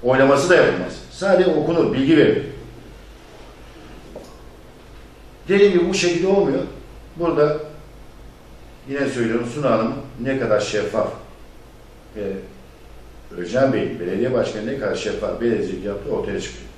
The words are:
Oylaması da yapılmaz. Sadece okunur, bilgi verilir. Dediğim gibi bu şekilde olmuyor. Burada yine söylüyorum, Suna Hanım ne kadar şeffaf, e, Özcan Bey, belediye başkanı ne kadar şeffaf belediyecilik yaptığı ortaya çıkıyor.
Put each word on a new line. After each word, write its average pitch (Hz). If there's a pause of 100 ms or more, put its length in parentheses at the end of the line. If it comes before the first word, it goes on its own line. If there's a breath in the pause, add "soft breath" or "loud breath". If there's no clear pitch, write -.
Oylaması 135
da 175
yapılmaz. - (180)
Sadece 185
okunur, 156
bilgi 135
verilir. - (3000)
Dediğim 202
gibi 175
bu 190
şekilde 175
olmuyor. 180 (540)
Burada 151 (1300)
yine 139
söylüyorum, 120
Suna 139
Hanım 113 (260)
ne 135
kadar 107
şeffaf, 107 (1040)
e, 107 (1160)
Özcan 117
Bey, 95
belediye 95
başkanı 107
ne 135
kadar 98
şeffaf 98
belediyecilik 95
yaptığı 101
ortaya 98
çıkıyor. - (140)